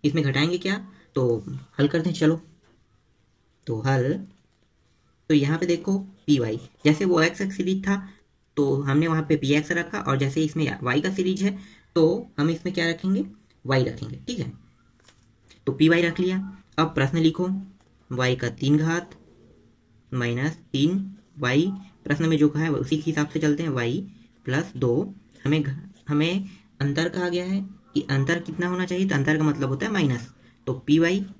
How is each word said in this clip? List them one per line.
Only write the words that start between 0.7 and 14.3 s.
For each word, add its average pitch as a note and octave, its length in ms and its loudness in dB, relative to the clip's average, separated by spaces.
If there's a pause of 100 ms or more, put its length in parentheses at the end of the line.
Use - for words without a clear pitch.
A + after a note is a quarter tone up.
तो A#2 280 0 (360)
हल C#3+ 80 6
करते E3 220 0
हैं। D#3 60 -2
चलो, E3 240 4 (1300)
तो A2 140 -4
हल, C3+ 320 2 (1160)
तो D#3 40 4
यहाँ D3+ 240 4
पे F3 100 -2
देखो F3 320 0
पी - 400 0
वाई, A2 200 -2 (260)
जैसे D3+ 200 4
वो F3 160 4
X E3+ 200 0
एक्स F#3+ 160 -4
series F#3+ 260 -2
था G3 180 0 (560)
तो C#3 160 2 (100)
हमने C#3+ 240 2
वहाँ D#3+ 160 0
पे D3+ 140 2
पी C#3 160 2
X D3+ 200 0
रखा, E3+ 260 -4
और C3+ 180 0
जैसे C#3 260 0
इसमें D3+ 380 -2
वाई B2 200 0
का F#3 100 -2
series F#3+ 320 0
है G3+ 140 0 (380)
तो E3+ 420 2
हम D#3 120 2
इसमें E3 240 -4
क्या E3+ 160 0
रखेंगे, F#3+ 360 0 (400)
वाई C3 180 2
रखेंगे। A2+ 340 -6
ठीक A#3+ 220 -8